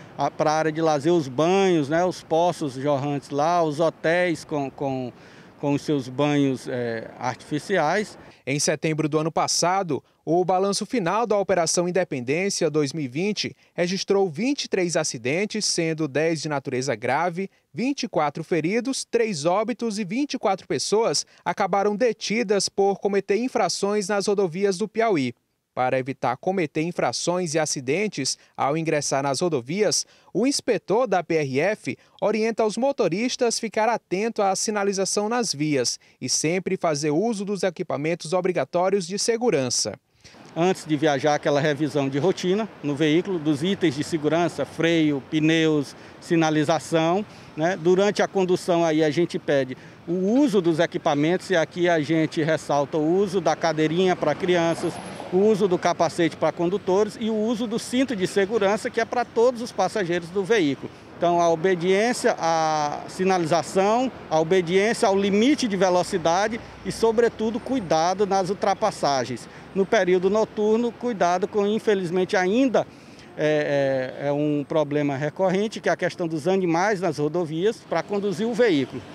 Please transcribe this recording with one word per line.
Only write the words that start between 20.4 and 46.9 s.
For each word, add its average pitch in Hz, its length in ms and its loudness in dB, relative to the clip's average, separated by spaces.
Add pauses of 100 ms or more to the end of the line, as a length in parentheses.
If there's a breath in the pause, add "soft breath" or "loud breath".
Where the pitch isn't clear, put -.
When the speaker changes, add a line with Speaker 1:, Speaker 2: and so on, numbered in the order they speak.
Speaker 2:
pessoas 180 580 0 (180 soft breath)
acabaram 196 520 0
detidas 214 720 0
por 196 320 0
cometer 202 380 0
infrações 208 680 0
nas 202 220 0
rodovias 196 500 0
do 214 80 -2
Piauí. 190 480 0 (400)
Para 127 240 0
evitar 131 380 -2
cometer 180 460 -2
infrações 170 680 -2
e 160 60 0
acidentes 151 800 -2 (180 soft breath)
ao 135 200 0
ingressar 151 480 -2
nas 139 160 -2
rodovias, 160 680 0 (260 soft breath)
o 220 140 0
inspetor 240 600 0
da 190 160 2
P 170 100 -2
R 139 240 0
F 170 400 -2 (220 soft breath)
orienta 220 440 0
os 214 120 -2
motoristas 233 840 0
ficar 220 300 -2
atento 220 520 -2
à 196 140 2
sinalização 202 760 -2
nas 240 240 -2
vias 139 460 0 (220 soft breath)
e 127 80 -6
sempre 180 480 0
fazer 156 340 0
uso 202 340 0
dos 196 200 -4
equipamentos 170 680 -4
obrigatórios 180 720 0
de 185 140 -6
segurança. 160 800 0 (580 loud breath)
Speaker 1:
Antes 180 300 0
de 156 100 0
viajar, 147 380 2
aquela 147 260 2
revisão 143 480 0
de 135 120 -2
rotina 185 480 0 (120)
no 143 140 -4
veículo, 160 460 2
dos 147 240 0
itens 175 320 0
de 147 80 -4
segurança, 156 600 0
freio, 160 640 2
pneus, 156 680 2 (240 loud breath)
sinalização, 160 1080 2 (300 loud breath)